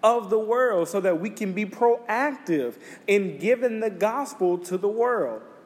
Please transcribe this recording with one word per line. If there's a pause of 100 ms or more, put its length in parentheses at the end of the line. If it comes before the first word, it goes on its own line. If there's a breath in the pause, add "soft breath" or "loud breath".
of
the
world,
so
that
we
can
be
proactive (320 loud breath)
in
giving
the
gospel
to
the
world. (260)